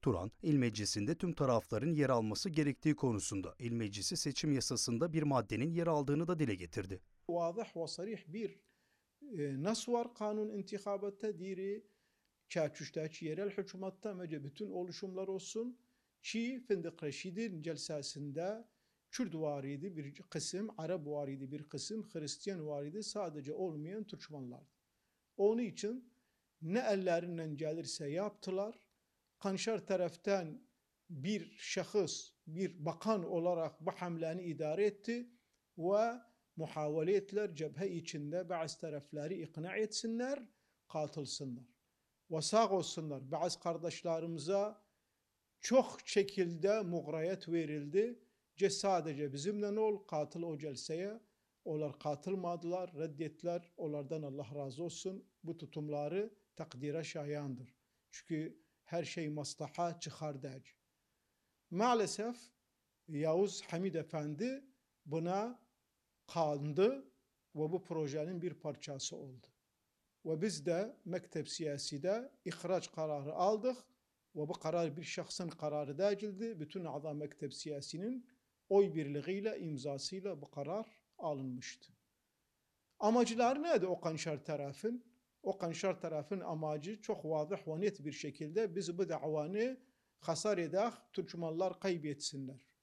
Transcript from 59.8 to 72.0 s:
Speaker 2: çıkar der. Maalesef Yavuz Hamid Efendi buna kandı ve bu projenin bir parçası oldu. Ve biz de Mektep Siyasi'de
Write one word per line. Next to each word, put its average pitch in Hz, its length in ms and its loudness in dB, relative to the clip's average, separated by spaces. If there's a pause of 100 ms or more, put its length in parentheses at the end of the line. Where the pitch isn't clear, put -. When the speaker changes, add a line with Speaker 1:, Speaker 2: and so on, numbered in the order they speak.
Speaker 2:
çıkar 147 440 -6
der. 135 320 -12 (960)
Maalesef 220 640 4 (720)
Yavuz 160 540 2
Hamid 175 340 -2
Efendi 160 720 -2 (400)
buna 180 540 0 (680)
kandı 156 840 2 (440)
ve 156 160 0
bu 175 120 -2
projenin 160 580 -2
bir 165 120 -2
parçası 143 640 -6
oldu. 135 320 -14 (800)
Ve 160 160 0
biz 165 240 0
de 180 400 0
Mektep 170 440 -4
Siyasi'de 160 840 -2 (140)